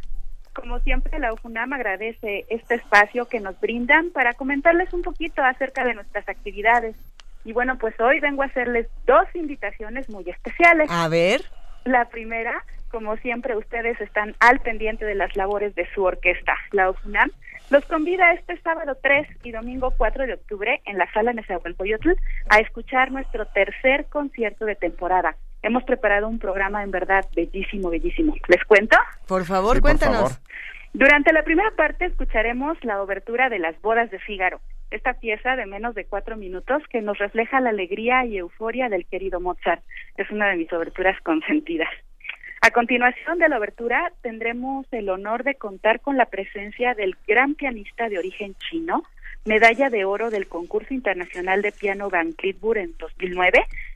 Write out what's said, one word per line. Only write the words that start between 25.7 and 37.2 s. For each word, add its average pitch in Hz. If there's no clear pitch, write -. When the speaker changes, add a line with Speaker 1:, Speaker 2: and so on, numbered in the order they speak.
Speaker 1:
preparado 214
un 226
programa 196
en 202
verdad 185
bellísimo, 190
bellísimo. 165
¿Les 180
cuento? 220
Speaker 2:
Por 185
favor, 196
Speaker 3:
Sí, -
por 285
Speaker 2:
cuéntanos. 262
Speaker 3:
favor. -
Speaker 1:
Durante 294
la 311
primera 339
parte 311
escucharemos 262
la 202
obertura 214
de 220
Las 165
Bodas 226
de 190
Fígaro, 185
esta 233
pieza 233
de 226
menos 214
de 196
cuatro 214
minutos 202
que 233
nos 208
refleja 226